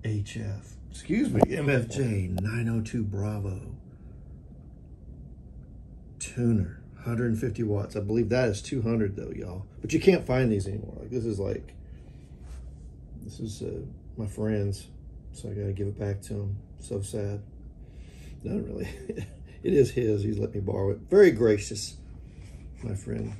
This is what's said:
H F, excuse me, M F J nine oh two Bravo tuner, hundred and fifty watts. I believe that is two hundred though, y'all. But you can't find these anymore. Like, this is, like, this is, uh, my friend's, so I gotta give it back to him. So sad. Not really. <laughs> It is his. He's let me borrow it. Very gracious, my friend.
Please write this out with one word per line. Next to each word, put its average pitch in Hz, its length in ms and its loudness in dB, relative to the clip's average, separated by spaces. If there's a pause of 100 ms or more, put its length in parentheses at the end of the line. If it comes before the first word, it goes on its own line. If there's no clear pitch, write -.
H 107 320 -2
F, 104 400 -6 (120)
excuse 226 400 2
me, - 200 4
M 139 200 0
F 117 200 2
J 107 400 0 (120)
nine 113 280 -2
oh 113 120 0
two 110 220 -4
Bravo 98 720 -4 (2500)
tuner, 113 640 2 (220)
hundred 117 280 0
and 110 80 2
fifty 117 240 0
watts. 107 320 0
I 107 40 0
believe 107 300 4
that 120 200 6
is 101 120 0
two 135 200 -2
hundred 110 340 4
though, 82 160 -6
y'all. 92 340 -6 (160)
But - 120 -2
you 160 60 6
can't 185 260 8
find 127 260 6
these 98 160 4
anymore. 101 320 -6
Like, 110 100 -12
this 117 160 0
is, 104 140 0
like, 98 340 -2 (1500)
this - 160 -12
is, 107 220 -6
uh, - 200 -4 (360)
my 113 80 -4
friend's, 104 600 0 (440)
so - 180 -10
I 101 40 -6
gotta 101 180 0
give 98 160 0
it 104 120 -4
back 101 240 0
to - 100 -6
him. 101 240 -2 (220)
So 101 220 -4
sad. 101 400 -2 (1000)
Not - 220 -2
really. - 240 -4 (180)
<laughs> - 200 -4 (360)
It - 100 4
is 127 180 8
his. 107 320 4
He's 107 140 2
let 107 160 0
me 101 80 -2
borrow 98 300 2
it. - 80 -2 (100)
Very 190 220 12
gracious, 107 680 4 (840)
my 110 100 -2
friend. 110 460 -2